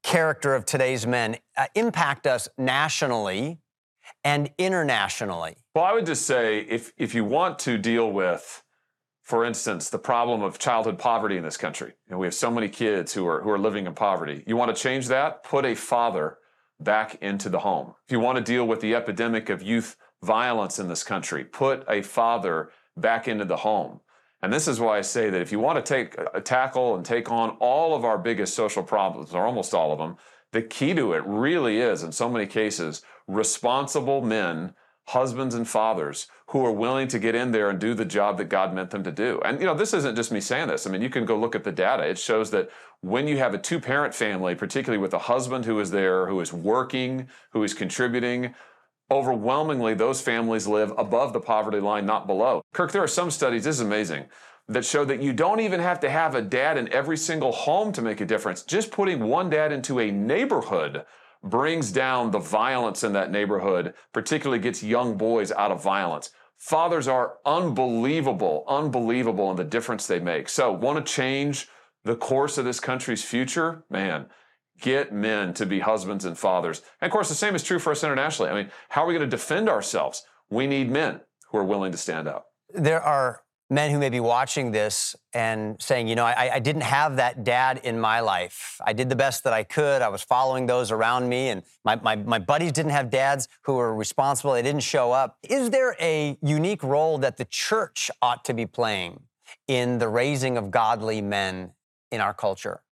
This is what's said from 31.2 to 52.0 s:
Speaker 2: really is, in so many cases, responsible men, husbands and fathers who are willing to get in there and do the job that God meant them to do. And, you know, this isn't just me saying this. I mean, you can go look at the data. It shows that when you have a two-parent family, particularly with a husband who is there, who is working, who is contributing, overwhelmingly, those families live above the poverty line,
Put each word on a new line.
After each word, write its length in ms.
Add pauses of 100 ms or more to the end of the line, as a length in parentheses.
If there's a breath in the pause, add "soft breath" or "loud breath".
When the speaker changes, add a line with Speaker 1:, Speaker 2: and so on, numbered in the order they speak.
Speaker 2:
really 540
is, 240
in 80
so 160
many 180
cases, 560 (240 loud breath)
responsible 960
men, 520 (340 soft breath)
husbands 480
and 120
fathers 600 (200 soft breath)
who 160
are 60
willing 380
to 100
get 160
in 160
there 180
and 120
do 140
the 100
job 340
that 60
God 280
meant 180
them 120
to 80
do. 340
And, 140
you 80
know, 80
this 180
isn't 220
just 160
me 100
saying 280
this. 180
I 40
mean, 120
you 80
can 140
go 120
look 200
at 80
the 80
data. 360
It 100
shows 340
that 180 (300 loud breath)
when 260
you 120
have 160
a 40
two-parent 560
family, 400
particularly 480
with 120
a 40
husband 460
who 160
is 100
there, 380
who 120
is 120
working, 760 (240 loud breath)
who 140
is 100
contributing, 800 (560 loud breath)
overwhelmingly, 840
those 260
families 460
live 320
above 340
the 80
poverty 400
line, 240